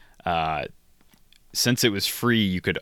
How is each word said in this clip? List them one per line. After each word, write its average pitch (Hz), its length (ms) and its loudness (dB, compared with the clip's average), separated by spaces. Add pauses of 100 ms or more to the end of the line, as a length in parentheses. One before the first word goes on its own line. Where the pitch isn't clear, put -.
(260)
Uh, 80 400 -2 (880)
since - 300 0
it 127 60 6
was 98 160 -2
free, 117 380 2
you 90 180 0
could 92 200 -2